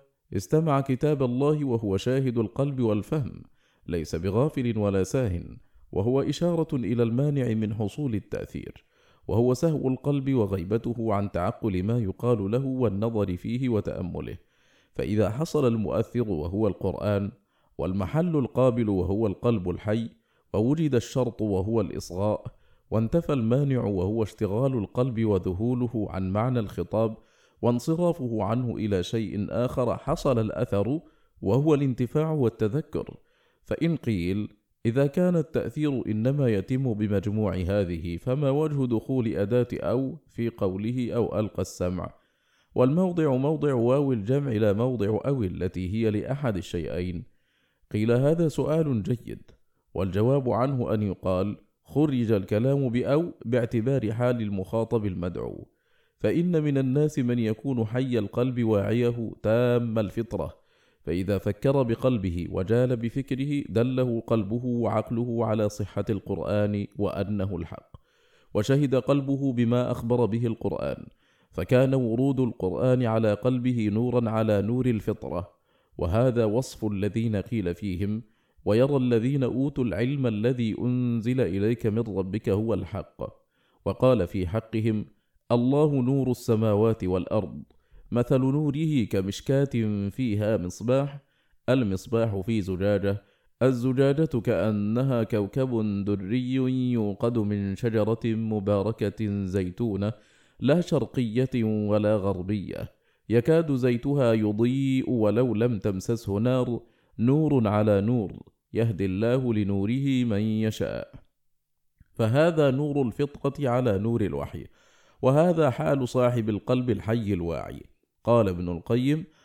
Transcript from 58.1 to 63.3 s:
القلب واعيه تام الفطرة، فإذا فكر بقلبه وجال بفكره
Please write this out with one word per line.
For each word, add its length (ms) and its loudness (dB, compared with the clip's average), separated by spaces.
القلب 440 -2
واعيه 680 2
تام 560 2
الفطرة، 540 -4
فإذا 360 -2
فكر 460 2
بقلبه 680 0
وجال 440 2
بفكره 720 -4